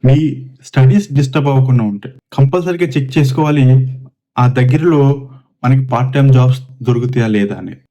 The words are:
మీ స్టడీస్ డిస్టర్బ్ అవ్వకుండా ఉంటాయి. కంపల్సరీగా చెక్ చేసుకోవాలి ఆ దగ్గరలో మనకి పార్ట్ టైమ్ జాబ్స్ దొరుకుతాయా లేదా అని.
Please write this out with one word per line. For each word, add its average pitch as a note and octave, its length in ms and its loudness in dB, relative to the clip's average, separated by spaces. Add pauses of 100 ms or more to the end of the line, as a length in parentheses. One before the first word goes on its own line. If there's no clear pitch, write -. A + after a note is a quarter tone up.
మీ C3+ 100 4 (520)
స్టడీస్ C3+ 400 2 (100)
డిస్టర్బ్ C#3+ 340 -2
అవ్వకుండా B2+ 400 0
ఉంటాయి. - 220 -14 (220)
కంపల్సరీగా F3 600 -2
చెక్ C3+ 200 -6
చేసుకోవాలి D3 480 0 (760)
ఆ - 20 2 (140)
దగ్గరలో D3+ 440 2 (640)
మనకి C3 280 2
పార్ట్ B2 220 -2
టైమ్ C#3 220 2
జాబ్స్ B2+ 240 2 (260)
దొరుకుతాయా A#2 480 -2
లేదా G2+ 280 -2
అని. F#2 120 -14 (180)